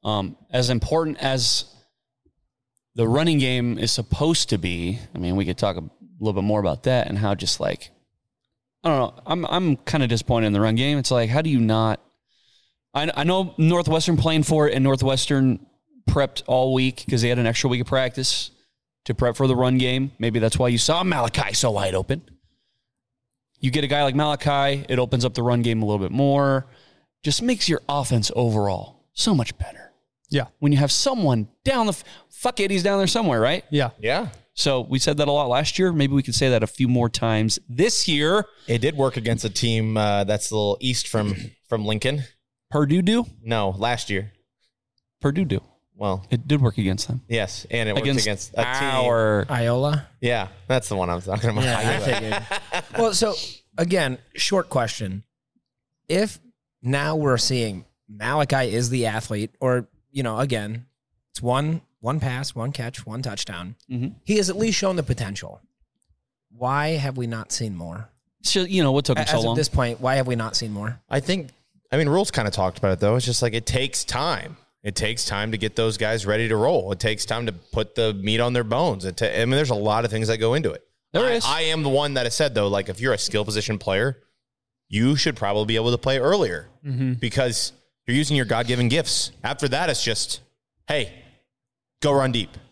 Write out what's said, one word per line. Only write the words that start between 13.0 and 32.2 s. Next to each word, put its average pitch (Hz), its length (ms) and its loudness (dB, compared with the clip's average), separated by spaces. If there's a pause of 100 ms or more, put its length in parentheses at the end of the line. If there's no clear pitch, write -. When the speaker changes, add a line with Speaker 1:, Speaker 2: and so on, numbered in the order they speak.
Speaker 1:
I 139 80 -2
know 185 340 2
Northwestern 165 600 4
playing 160 260 4
for 151 240 4
it 107 80 2
and 135 80 2
Northwestern 135 840 2 (440)
prepped - 380 0
all 131 260 2
week 131 360 0
'cause 120 120 2
they 120 80 2
had 123 100 2
an 117 80 2
extra 117 220 0
week 123 120 0
of 120 60 -4
practice 131 640 -2 (540)
to 123 80 -4
prep 120 240 2
for 139 100 2
the 131 80 4
run 127 220 4
game. 127 420 0
Maybe 113 200 2
that's 113 200 2
why 127 80 4
you 120 100 2
saw 165 260 2
Malachi 120 500 0
so 120 180 2
wide 95 240 0
open. 110 260 -2 (1400)
You 127 120 0
get 147 120 0
a 139 40 -2
guy 147 160 2
like 135 120 2
Malachi, 143 720 2
it 127 100 2
opens 123 240 0
up 127 100 0
the 123 100 -2
run 120 180 4
game 113 200 2
a 107 40 2
little 104 200 2
bit 92 60 -4
more. 139 560 2 (560)
Just 147 180 -2
makes 233 280 0
your 156 180 2
offense 131 480 0
overall 104 800 0
so - 200 2
much 127 240 0
better. - 360 -12 (360)
Speaker 2:
Yeah. 143 180 -2 (120)
Speaker 1:
When 143 140 2
you 139 60 4
have 143 120 2
someone 147 560 2 (160)
down 262 220 2
the 208 80 0
f-, - 100 -10 (260)